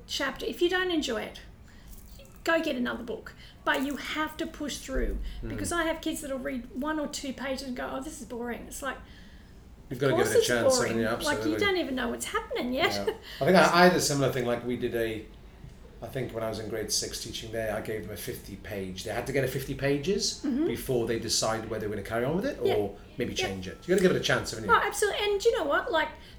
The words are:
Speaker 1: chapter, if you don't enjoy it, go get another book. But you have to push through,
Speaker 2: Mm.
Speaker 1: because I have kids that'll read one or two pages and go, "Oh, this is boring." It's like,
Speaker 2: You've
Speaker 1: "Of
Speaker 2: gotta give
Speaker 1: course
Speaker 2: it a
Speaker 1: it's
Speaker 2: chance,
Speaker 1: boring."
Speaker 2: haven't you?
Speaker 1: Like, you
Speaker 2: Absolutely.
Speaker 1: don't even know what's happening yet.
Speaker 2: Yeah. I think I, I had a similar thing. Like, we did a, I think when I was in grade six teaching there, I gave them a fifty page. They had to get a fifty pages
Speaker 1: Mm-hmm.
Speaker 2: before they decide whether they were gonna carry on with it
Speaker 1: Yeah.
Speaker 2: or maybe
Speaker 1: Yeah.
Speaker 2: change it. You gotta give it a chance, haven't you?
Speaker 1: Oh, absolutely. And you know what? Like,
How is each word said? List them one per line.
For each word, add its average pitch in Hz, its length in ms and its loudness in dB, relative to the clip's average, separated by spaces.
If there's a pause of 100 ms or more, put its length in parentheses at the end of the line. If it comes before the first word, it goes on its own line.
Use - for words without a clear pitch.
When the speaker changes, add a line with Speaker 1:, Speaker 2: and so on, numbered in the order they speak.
Speaker 1:
chapter, - 400 -4
if - 160 -2
you 349 80 6
don't 370 200 4
enjoy 262 320 0
it, - 180 -10 (1040)
go 330 160 4
get 311 160 0
another 240 280 -2
book. - 300 -8 (300)
But 285 200 2
you 285 120 -2
have 302 420 -4
to 330 80 -2
push - 320 -6
through, - 400 0 (260)
Speaker 2:
Mm. 110 60 -4
Speaker 1:
because - 220 -4
I 339 120 2
have 320 160 0
kids 320 220 -2
that'll 269 160 -4
read 254 360 -4
one 302 240 0
or 330 80 0
two - 260 -6
pages 269 360 -4
and 247 80 -6
go, 262 160 -6
"Oh, 269 100 -4
this 311 180 -10
is 220 60 -12
boring." 233 400 -6
It's - 160 -12
like, 262 140 -4 (920)
Speaker 2:
You've 131 140 -6
Speaker 1:
"Of 135 80 6
Speaker 2:
gotta - 60 4
give - 80 6
Speaker 1:
course - 60 2
Speaker 2:
it - 40 4
a 480 40 8
Speaker 1:
it's - 100 8
Speaker 2:
chance, - 280 6
Speaker 1:
boring." 226 260 2
Speaker 2:
haven't - 180 2
you? - 60 -2
Speaker 1:
Like, 294 180 2
you 320 100 2
Speaker 2:
Absolutely. 403 120 4
Speaker 1:
don't 392 100 4
even 269 180 0
know 240 140 -2
what's 233 180 -4
happening 415 460 -2
yet. 302 200 2 (140)
Speaker 2:
Yeah. 440 80 0 (260)
I - 40 0
think 180 120 8
I, 170 260 8
I - 20 12
had 180 100 10
a 151 60 4
similar 139 320 4
thing. 123 140 0
Like, 120 200 0
we 123 100 0
did 117 200 -2
a, 113 280 -2 (760)
I 120 40 -8
think 113 280 -4
when 113 80 -4
I 110 60 0
was 104 100 -4
in 110 100 -6
grade 107 220 -4
six - 320 -4
teaching 107 300 -8
there, 113 240 -2
I 110 60 -4
gave 110 200 -6
them 101 100 -10
a 101 40 -8
fifty 104 400 -10
page. 95 480 -8
They 110 80 -4
had 120 160 -4
to 135 40 -2
get 139 120 4
a 135 40 2
fifty 131 260 -4
pages 143 720 0
Speaker 1:
Mm-hmm. 285 220 2
Speaker 2:
before 117 400 0
they 113 140 0
decide 110 500 0
whether 107 120 -2
they 107 40 -2
were 104 80 -2
gonna 98 140 -6
carry 117 160 0
on 147 100 2
with 202 120 0
it 294 180 -4
Speaker 1:
Yeah. 104 100 4
Speaker 2:
or 101 220 0 (200)
maybe - 180 -2
Speaker 1:
Yeah. 92 120 0
Speaker 2:
change 92 220 -6
it. - 160 -10
You 175 100 2
gotta 190 80 4
give 180 80 8
it 135 100 2
a - 40 0
chance, 120 260 2
haven't 110 180 -6
you? 453 60 8
Speaker 1:
Oh, - 100 8
absolutely. 403 400 0
And 403 200 2
you 466 140 6
know 349 80 0
what? 359 260 0
Like, 311 160 4 (300)